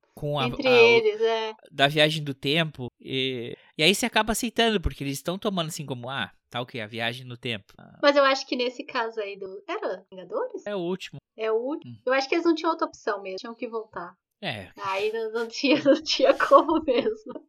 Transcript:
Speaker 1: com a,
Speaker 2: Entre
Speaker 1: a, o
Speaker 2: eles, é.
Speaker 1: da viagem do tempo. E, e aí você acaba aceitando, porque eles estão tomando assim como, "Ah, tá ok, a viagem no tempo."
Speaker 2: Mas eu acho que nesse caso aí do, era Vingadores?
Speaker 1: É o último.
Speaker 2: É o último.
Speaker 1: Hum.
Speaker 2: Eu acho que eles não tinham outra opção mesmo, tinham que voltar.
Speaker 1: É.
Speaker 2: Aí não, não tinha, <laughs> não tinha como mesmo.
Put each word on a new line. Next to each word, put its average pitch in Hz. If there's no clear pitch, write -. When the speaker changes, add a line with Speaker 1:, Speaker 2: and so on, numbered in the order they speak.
Speaker 1:
com 147
a, 135
Speaker 2:
Entre 247
Speaker 1:
a, 254
o 247
Speaker 2:
eles, 226
é. 220
Speaker 1:
da 139
viagem 151
do 139
tempo. 143
E, 131
e 151
aí 180
você 220
acaba 220
aceitando, 226
porque 143
eles 139
estão 180
tomando 185
assim 156
como, 123
"Ah, 127
tá 123
ok, 123
a 107
viagem 117
no 123
tempo." 113
Speaker 2:
Mas 285
eu 285
acho 269
que 285
nesse 247
caso 226
aí 202
do, 190
era 190
Vingadores? 190
Speaker 1:
É 208
o 196
último. 175
Speaker 2:
É 220
o 220
último. 254
Speaker 1:
Hum. 110
Speaker 2:
Eu 254
acho 269
que 339
eles 339
não 339
tinham 330
outra 320
opção 220
mesmo, 190
tinham 233
que 247
voltar. 214
Speaker 1:
É. 107
Speaker 2:
Aí 196
não, 220
não 226
tinha, 262
<laughs> -
não 269
tinha -
como 311
mesmo. -